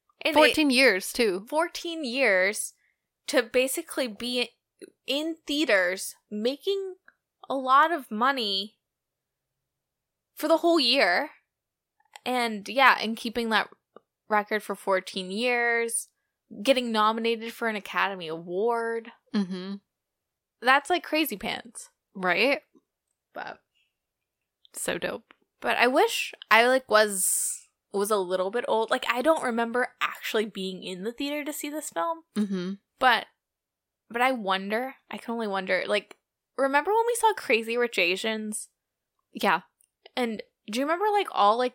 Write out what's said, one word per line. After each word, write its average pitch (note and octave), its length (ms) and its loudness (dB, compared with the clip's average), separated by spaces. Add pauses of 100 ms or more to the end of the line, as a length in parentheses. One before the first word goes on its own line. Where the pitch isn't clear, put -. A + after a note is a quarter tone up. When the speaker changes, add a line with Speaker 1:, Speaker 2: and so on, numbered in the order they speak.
(240)
Speaker 1:
And D4+ 120 0
it - 20 6
Speaker 2:
Fourteen D4+ 320 6
years, A#3+ 420 4
too. G3+ 360 0
Speaker 1:
Fourteen E4 560 -4
years G#3+ 720 0 (520)
to A3 160 2
basically C4 640 -2
be A#3+ 440 -6 (560)
in D#4 300 -4 (100)
theaters G3+ 680 0 (160)
making F#4 640 -4 (540)
a B3+ 60 -4
lot C#4 380 4
of D4 180 -6
money G#3+ 680 -2 (1600)
for D4 120 -6
the D#4+ 100 6
whole E4+ 200 4
year. B3+ 520 2 (920)
And, A#3 440 -4
yeah, A#3 320 6
and A3 160 -4
keeping A#3 340 -4
that G#3 180 2 (600)
record G#3 340 -2
for G3+ 140 -8
fourteen F#3 560 -2
years, A#3 760 -2 (540)
getting B3 300 2
nominated A3+ 600 0
for - 160 -4
an A3 80 -2
Academy F#3 520 -4
Award. A3+ 800 -2 (240)
Speaker 2:
Mm-hmm. F#3+ 420 -4 (840)
Speaker 1:
That's, C4 280 4
like, F4+ 140 0
crazy D#4 340 -2
pants. - 520 -10 (260)
Speaker 2:
Right? G3 460 2 (760)
Speaker 1:
But C#2+ 240 -12 (1120)
Speaker 2:
So - 260 -6
dope. - 360 -8 (260)
Speaker 1:
But B3 180 -2
I A#3 100 4
wish E4+ 440 0 (180)
I, A3+ 160 8
like, C4 220 2
was, G#3+ 800 0 (240)
was G#3 180 -2
a A3 60 2
little F#3 340 -2
bit A#3+ 180 -4
old. A3 220 0
Like, B3+ 180 -2
I A#3+ 140 0
don't D#4 220 2
remember A#3 440 -2 (120)
actually - 460 -2
being F#3+ 380 -8
in F3+ 200 -10
the A#3 80 -6
theater C#4+ 320 -6
to D4+ 80 -6
see D4 180 -8
this D4 200 -8
film. E4 320 -4 (140)
Speaker 2:
Mm-hmm. F#3+ 360 -4 (260)
Speaker 1:
But, A#3 280 2 (840)
but A#3 120 -4
I C4 100 4
wonder, G#3+ 640 -2 (160)
I G3 80 -10
can - 160 -10
only A3+ 120 -4
wonder, F#3+ 400 -2
like, G3+ 300 -2 (420)
remember C#4 340 2
when A4+ 140 4
we A#4+ 100 0
saw A4 180 4
Crazy A3+ 420 0
Rich A#3+ 220 0
Asians? G#3+ 680 -2 (640)
Speaker 2:
Yeah. F#3+ 280 2 (560)
Speaker 1:
And A#3 260 -4 (280)
do A3+ 100 -4
you C4+ 40 0
remember, F4 280 0
like, G4+ 200 2
all, G#3 260 4
like, B3 160 0